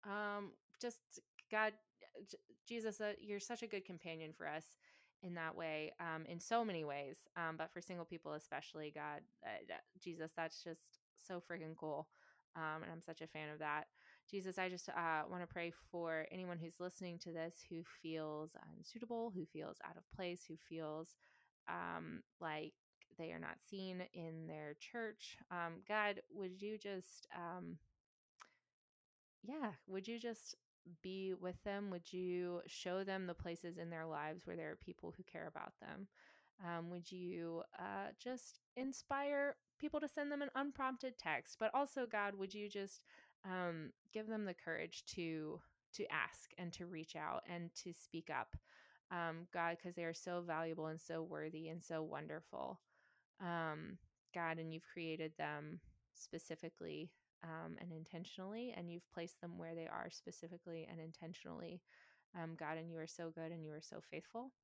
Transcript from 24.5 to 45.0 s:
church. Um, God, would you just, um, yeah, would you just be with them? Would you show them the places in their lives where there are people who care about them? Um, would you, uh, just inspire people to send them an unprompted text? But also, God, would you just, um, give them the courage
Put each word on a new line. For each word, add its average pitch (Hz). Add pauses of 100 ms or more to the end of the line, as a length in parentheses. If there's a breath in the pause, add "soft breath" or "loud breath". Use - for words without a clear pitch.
church. - (140)
Um, 175
God, 208
would 190
you 214
just, 202
um, 170 (1700 loud breath)
yeah, 247 (160)
would 190
you 233
just 233 (460)
be 190
with 180
them? 202
Would 175
you 180
show 185
them 190
the 170
places 170
in 170
their 165
lives 156
where 180
there 156
are -
people 170
who 185
care 165
about -
them? 196 (580 loud breath)
Um, 170
would 175
you, 175 (160)
uh, 196 (100)
just - (160)
inspire 277 (240)
people 302
to 302
send 294
them 285
an 277
unprompted 269
text? 147
But 220
also, 269
God, 202
would 196
you 208
just, 202 (420 loud breath)
um, 175 (200)
give 214
them 214
the 180
courage 165 (100)